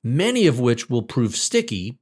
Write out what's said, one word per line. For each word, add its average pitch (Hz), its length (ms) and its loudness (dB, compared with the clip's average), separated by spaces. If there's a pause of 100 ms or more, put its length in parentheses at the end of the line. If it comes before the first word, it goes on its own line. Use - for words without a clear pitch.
many 190 440 2
of 123 120 2
which 120 300 0
will 120 140 0
prove 113 320 -2
sticky, 113 680 -4